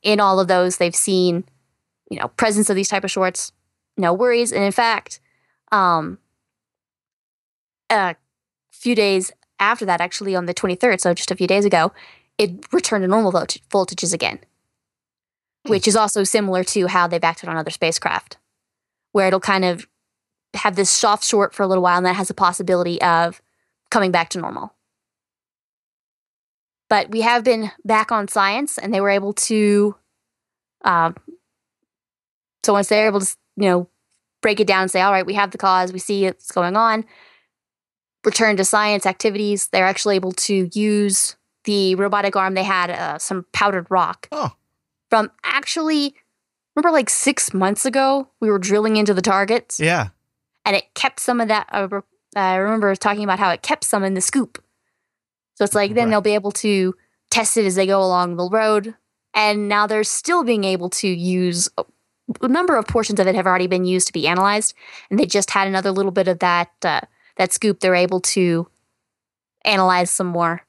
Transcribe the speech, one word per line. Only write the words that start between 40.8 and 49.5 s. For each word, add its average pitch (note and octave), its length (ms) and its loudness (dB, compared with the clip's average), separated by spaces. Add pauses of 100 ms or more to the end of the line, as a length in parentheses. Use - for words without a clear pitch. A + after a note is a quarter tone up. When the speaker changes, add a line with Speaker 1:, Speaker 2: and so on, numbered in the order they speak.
Speaker 1:
the G3 320 2
robotic G3+ 400 0
arm F#3+ 180 0
they F#3+ 100 0
had, F3+ 260 0
uh, D#3 280 -6
some F#3 340 -6
powdered G3 380 0
rock F3 400 0
Speaker 2:
Oh. C#4 220 -6 (580)
Speaker 1:
from A3 200 2 (140)
actually, D4 680 -2 (600)
remember, D#4+ 180 2
like, C4+ 180 2
six - 440 -2
months G3 300 0
ago, C4+ 440 0 (120)
we A3 100 0
were G3+ 80 2
drilling G#3+ 380 2
into G#3 180 2
the F#3 80 0
targets? G3+ 580 0